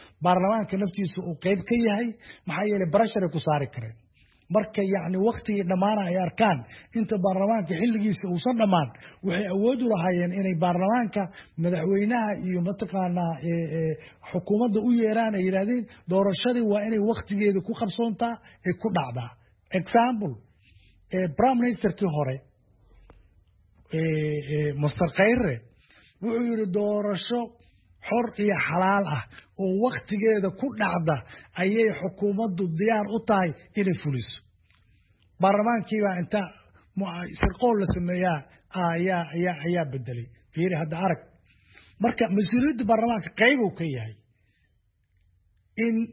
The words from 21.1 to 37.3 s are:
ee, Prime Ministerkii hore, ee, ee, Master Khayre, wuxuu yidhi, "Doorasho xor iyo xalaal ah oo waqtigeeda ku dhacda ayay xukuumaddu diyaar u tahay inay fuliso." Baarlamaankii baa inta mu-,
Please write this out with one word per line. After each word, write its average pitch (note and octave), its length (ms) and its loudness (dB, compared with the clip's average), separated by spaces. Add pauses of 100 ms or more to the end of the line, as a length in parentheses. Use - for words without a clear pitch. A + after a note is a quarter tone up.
ee, F#3 180 0
Prime A#3+ 280 4
Ministerkii G#3+ 520 0
hore, C#3+ 260 0 (1500)
ee, D#3+ 120 -2 (460)
ee, D3 280 -2
Master D3 360 0
Khayre, G3 460 2 (640)
wuxuu A#3 260 -2
yidhi, A3+ 240 0
"Doorasho G#3 720 -2 (640)
xor A#3 300 0
iyo G3+ 240 2
xalaal F#3 500 2
ah C#3+ 160 -2 (300)
oo F#3+ 260 -2
waqtigeeda G#3+ 720 0
ku B3+ 220 -4
dhacda F3 440 0 (360)
ayay G#3 400 2
xukuumaddu G3 760 -2
diyaar G#3 400 0
u G#3+ 120 -4
tahay F#3+ 300 2 (220)
inay F#3+ 240 2
fuliso." C3 420 -4 (1040)
Baarlamaankii G#3 600 2
baa G3 160 0
inta G3 240 -2 (560)
mu-, F#3+ 120 -4 (220)